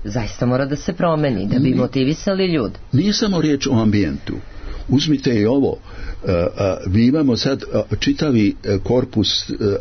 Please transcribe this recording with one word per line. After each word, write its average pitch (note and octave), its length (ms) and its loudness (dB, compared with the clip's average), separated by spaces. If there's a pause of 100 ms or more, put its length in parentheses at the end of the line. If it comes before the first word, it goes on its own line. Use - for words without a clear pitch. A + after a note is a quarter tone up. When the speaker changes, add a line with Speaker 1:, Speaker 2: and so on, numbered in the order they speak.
Speaker 1:
zaista A2 420 -4
mora B2+ 200 2
da C#3 100 -4
se - 180 -6
promeni, D3 540 0
da B2 120 2
bi C3 100 4
Speaker 2:
Ni-, B2+ 60 2
Speaker 1:
motivisali D#3+ 800 0
ljude. B2+ 220 0 (160)
Speaker 2:
nije F#3+ 220 4
samo G3 280 0
riječ D3 260 2
o B2+ 60 0
ambijentu. G2+ 600 0 (560)
Uzmite C#3+ 460 2
i G#2 100 4
ovo, B2 320 2 (500)
e, G2 40 0 (260)
a, F#2+ 200 0 (100)
mi G#2+ 180 4
imamo C3+ 320 2
sad, C3+ 260 -2 (100)
a, G#2+ 80 2 (180)
čitavi, C3 640 2
e, G2+ 200 0
korpus, - 640 0
e, - 40 -4 (280)